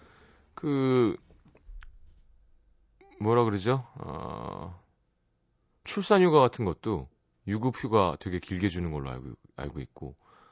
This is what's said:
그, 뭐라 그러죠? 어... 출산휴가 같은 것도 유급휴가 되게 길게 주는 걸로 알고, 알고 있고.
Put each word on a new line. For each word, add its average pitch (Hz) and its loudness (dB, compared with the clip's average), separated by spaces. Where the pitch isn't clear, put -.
그, 131 2
뭐라 117 4
그러죠? 110 0
어... - -10
출산휴가 185 6
같은 120 4
것도 85 -4
유급휴가 107 0
되게 90 -6
길게 95 -2
주는 87 -4
걸로 69 -6
알고, 64 -12
알고 71 -8
있고. 67 -14